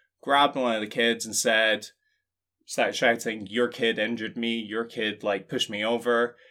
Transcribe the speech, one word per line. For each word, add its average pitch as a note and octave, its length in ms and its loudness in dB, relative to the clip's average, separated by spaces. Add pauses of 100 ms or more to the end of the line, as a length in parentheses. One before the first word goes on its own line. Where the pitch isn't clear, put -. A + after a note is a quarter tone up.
(200)
grabbed C#3 360 4
one B2 180 0
of G#2+ 80 -2
the G#2 40 -6
kids A#2 380 0
and A2 100 -8
said, A2 520 2 (800)
started - 280 0
shouting, A#2 520 0
"Your A2+ 220 0
kid A2+ 300 0
injured A2 380 -2
me, A#2 220 -2
your A2 260 -4
kid, G#2+ 380 -4
like, G2+ 260 -2
pushed B2 220 -4
me G#2 120 -4
over." A#2+ 540 0 (140)